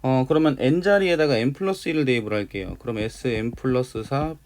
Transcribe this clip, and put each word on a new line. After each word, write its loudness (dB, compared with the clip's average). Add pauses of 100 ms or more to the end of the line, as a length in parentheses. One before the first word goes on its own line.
어, 2
그러면 4
N 2
자리에다가 4
N 0
플러스 -4
일 0
대입을 0
할게요. -6
그럼 -6
에스엔 -4
플러스 -2
사 -4